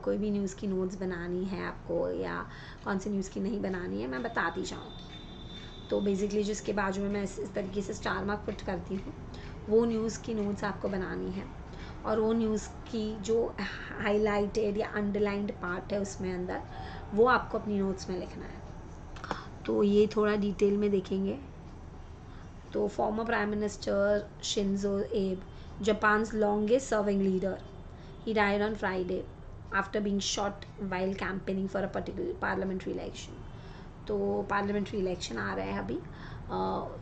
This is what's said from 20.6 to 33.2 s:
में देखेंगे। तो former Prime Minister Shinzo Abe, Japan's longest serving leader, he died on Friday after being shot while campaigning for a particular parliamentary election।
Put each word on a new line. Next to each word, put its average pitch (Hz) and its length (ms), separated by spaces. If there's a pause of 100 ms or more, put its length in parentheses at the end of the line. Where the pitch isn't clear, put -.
में 208 140
देखेंगे। 196 480 (1300)
तो 208 160
former 214 360
Prime 208 300
Minister 208 640 (220)
Shinzo 196 640 (100)
Abe, 190 260 (420)
Japan's 208 500 (120)
longest 214 480
serving 202 300
leader, 185 340 (720)
he 220 60
died 208 340
on 214 160
Friday 185 380 (520)
after 196 260
being 202 200
shot 202 340 (380)
while 190 220
campaigning 190 540
for 196 120
a 190 160
particular 180 360 (100)
parliamentary 190 500
election। - 380 (800)